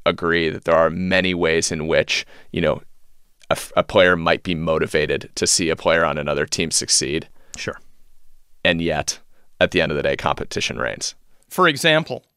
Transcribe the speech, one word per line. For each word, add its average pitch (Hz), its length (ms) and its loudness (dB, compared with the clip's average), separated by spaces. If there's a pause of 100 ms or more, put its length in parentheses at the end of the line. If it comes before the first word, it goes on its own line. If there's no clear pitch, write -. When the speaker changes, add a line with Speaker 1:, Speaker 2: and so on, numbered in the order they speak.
Speaker 1:
agree 85 420 0
that - 160 -6
there 82 120 4
are 80 140 4
many 92 440 0
ways 82 380 0
in 78 160 -6
which, - 360 0 (280)
you - 80 -4
know, 78 220 0 (680)
a - 40 4
f-, - 220 -8
a 90 60 4
player 90 340 6
might 82 280 0
be 90 100 -2
motivated 78 800 -2
to - 120 -2
see 80 240 0
a 80 60 0
player 82 280 2
on 76 140 0
another 73 280 -2
team 82 240 -4
succeed. - 580 -2 (280)
Speaker 2:
Sure. - 240 -10 (840)
Speaker 1:
And 87 160 2
yet, 78 380 -4 (420)
at 90 120 2
the 90 100 2
end 78 80 0
of 76 60 -2
the 73 80 -2
day, 69 120 0
competition - 640 -6
reigns. - 380 -8 (340)
Speaker 3:
For 180 180 2
example, 156 560 0 (120)